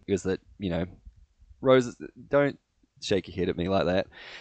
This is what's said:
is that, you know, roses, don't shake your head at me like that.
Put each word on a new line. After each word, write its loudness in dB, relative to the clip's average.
is 0
that, -4
you -4
know, -2
roses, 4
don't 2
shake -2
your -14
head -2
at -2
me -2
like 2
that. 0